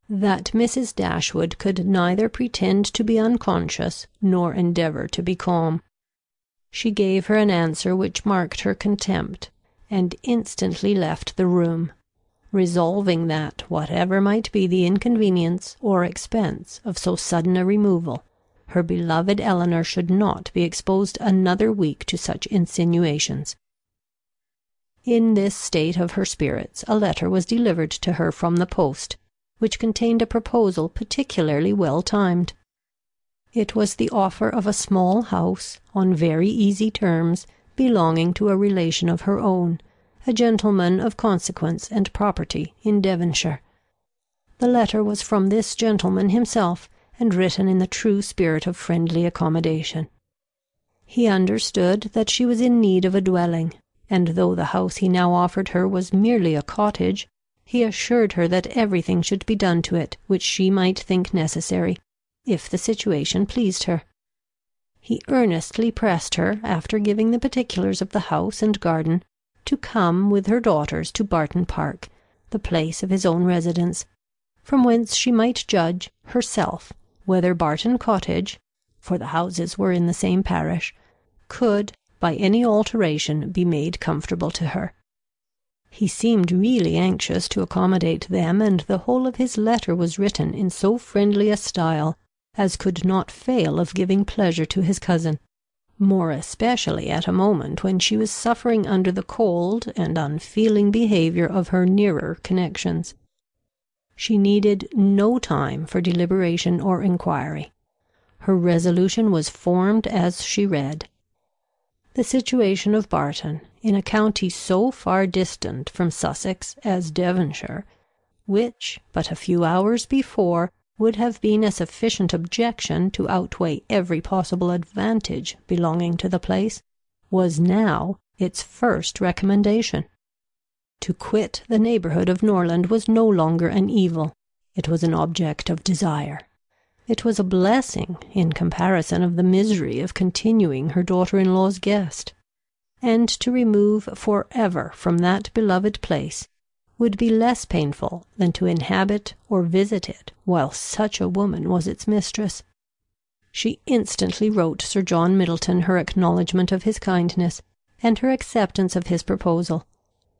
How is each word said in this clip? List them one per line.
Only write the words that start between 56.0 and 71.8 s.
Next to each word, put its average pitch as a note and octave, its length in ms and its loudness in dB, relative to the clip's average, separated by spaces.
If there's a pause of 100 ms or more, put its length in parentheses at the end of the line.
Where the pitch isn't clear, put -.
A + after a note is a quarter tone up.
merely F#3+ 440 2
a C#3+ 60 -2
cottage, G3+ 640 -2 (360)
he A#3+ 200 0
assured A3 480 0
her E3+ 160 2
that F3+ 180 0 (100)
everything F#3 460 0
should G3 240 -4
be A3 80 0
done F3+ 280 2
to - 120 -4
it E3 220 -4 (100)
which F#3+ 160 0
she - 280 0
might F#3+ 280 2
think F#3 340 -2
necessary, F3 640 -2 (480)
if F#3+ 220 -2
the F#3 100 -4
situation F#3 680 -2
pleased G3+ 380 -2
her. E3+ 180 -2 (1000)
He - 280 -4
earnestly A3+ 640 0
pressed F#3+ 460 -2
her, F#3+ 260 0
after G#3+ 360 -2
giving G#3 320 2
the A#3+ 80 2
particulars G3 640 -2
of F#3+ 100 -6
the F#3+ 200 -4
house E3+ 320 -2
and G#3+ 180 0
garden, D#3+ 420 0 (440)
to C#4 100 -2
come F#3 540 2
with G3+ 160 2
her A3+ 140 2
daughters D#3+ 520 -2
to A3+ 120 -2
Barton F3 420 -2
Park, - 420 -6 (420)